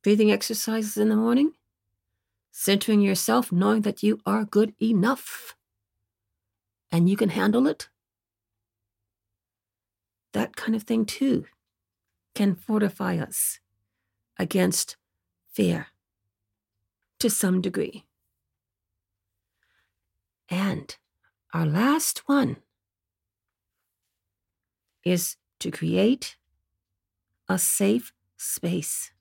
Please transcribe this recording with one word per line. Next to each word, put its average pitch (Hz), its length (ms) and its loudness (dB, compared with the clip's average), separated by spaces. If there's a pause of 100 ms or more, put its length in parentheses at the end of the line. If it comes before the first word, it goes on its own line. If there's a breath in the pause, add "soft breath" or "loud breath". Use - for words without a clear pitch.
Breathing 214 300 4
exercises 214 640 -4
in 214 120 2
the 214 60 2
morning, 240 380 2 (960)
centering 202 480 2
yourself, 202 520 2
knowing 202 320 2
that 208 200 -4
you 214 220 2
are 208 180 0
good 208 380 2
enough 226 760 -2 (1400)
and 170 160 4
you 196 80 2
can 202 140 0
handle 208 380 2
it. - 200 -4 (2500)
That 214 240 -4
kind 226 180 -2
of 214 80 -6
thing, 226 220 0
too, - 400 0 (920)
can 202 200 2
fortify 196 600 -2
us - 420 -6 (800)
against 180 600 -2 (560)
fear 127 340 0 (1300)
to 233 100 0
some 185 320 0
degree. 190 440 -6 (2500)
And 180 480 -4 (560)
our 165 120 0
last 240 640 0
one 277 300 2 (2500)
is 180 320 0 (220)
to 170 120 -6
create 185 640 0 (1120)
a 185 100 0
safe 208 540 0 (260)
space. - 840 -6